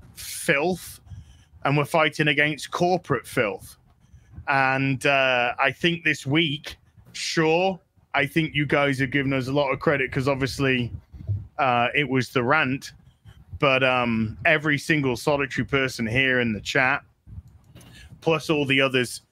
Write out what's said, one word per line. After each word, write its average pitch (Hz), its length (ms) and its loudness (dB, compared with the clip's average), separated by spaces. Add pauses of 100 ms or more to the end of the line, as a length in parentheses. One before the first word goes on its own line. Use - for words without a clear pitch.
(140)
filth, - 840 -4 (640)
and 139 120 2
we're 147 80 2
fighting 156 440 2
against 147 420 0
corporate 170 560 0
filth. - 500 -2 (720)
And, 135 580 2
uh, 131 520 2
I 135 120 2
think 170 340 -2
this 151 220 -2
week, 151 500 -2 (360)
sure, 170 680 0 (340)
I 143 120 2
think 156 280 -2
you 147 120 0
guys 139 320 2
have 135 120 0
given 135 220 0
us 131 160 -2
a 135 40 -4
lot 143 180 2
of 135 100 -2
credit, 135 320 0
'cause 135 160 0
obviously, 131 640 0 (680)
uh, 120 360 2
it 139 140 0
was 131 220 0
the 131 120 0
rant, 139 500 0 (680)
but, 135 260 4
um, 117 600 0
every 156 340 2
single 139 380 0
solitary 139 480 -2
person 127 420 -2
here 127 340 2
in 117 120 0
the 98 80 -4
chat, 135 420 0 (1160)
plus 156 300 0
all 147 140 2
the 135 160 2
others 131 520 0